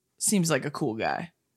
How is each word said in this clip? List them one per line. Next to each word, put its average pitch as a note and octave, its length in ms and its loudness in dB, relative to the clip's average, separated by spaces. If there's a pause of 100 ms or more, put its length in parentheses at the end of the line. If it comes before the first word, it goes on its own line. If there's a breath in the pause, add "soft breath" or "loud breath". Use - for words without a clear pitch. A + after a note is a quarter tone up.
(180)
seems F3 320 2
like C3 160 2
a C#3+ 40 -6
cool C3+ 240 -2
guy. E2+ 380 -2 (240)